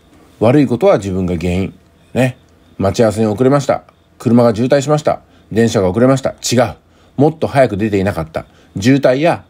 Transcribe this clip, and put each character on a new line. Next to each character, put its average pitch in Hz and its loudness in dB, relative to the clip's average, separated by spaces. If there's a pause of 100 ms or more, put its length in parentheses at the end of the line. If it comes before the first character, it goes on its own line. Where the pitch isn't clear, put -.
(380)
悪 123 4
い 127 0
こ 117 -2
と 190 0
は 180 4
自 98 -6
分 92 -2
が 87 -4
原 87 -4
因。 90 -4 (400)
ね。 127 -2 (420)
待 98 -2
ち 120 0
合 113 4
わ 107 0
せ 104 -6
に 113 0
遅 107 -2
れ 131 2
ま 143 2
し 131 -6
た。 - -2 (360)
車 120 2
が 117 2
渋 120 -2
滞 143 2
し 131 -6
ま 151 0
し 147 -6
た。 - -4 (280)
電 113 2
車 113 0
が 92 0
遅 92 -2
れ 123 4
ま 135 4
し 131 -6
た。 - -6 (120)
違 120 -2 (140)
う。 - -16 (400)
も 151 2
っ 156 -14
と 107 -4
早 123 2
く 101 -4
出 104 -2
て 101 0
い 95 0
な 101 -2
か 80 -6
っ 78 -10
た。 - -10 (320)
渋 127 2
滞 131 2
や 151 -2